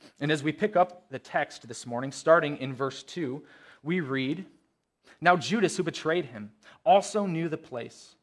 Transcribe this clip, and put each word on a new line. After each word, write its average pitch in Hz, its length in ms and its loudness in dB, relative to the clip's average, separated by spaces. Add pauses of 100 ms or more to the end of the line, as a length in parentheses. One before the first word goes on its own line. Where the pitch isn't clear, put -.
(200)
And 147 120 0
as 147 120 0
we 151 80 0
pick 208 240 -4
up - 340 0
the 131 80 -10
text - 500 -6
this 117 200 -14
morning, 123 240 -6
starting 151 460 4
in 131 180 -6
verse 131 260 -4
two, 147 420 -6 (380)
we 175 180 -2
read, 135 460 -2 (720)
"Now 175 160 6
Judas, 180 400 0
who 185 80 -2
betrayed 160 420 -2
him, 107 260 -14 (340)
also 196 400 4
knew 165 240 -2
the 156 80 -4
place, - 640 -14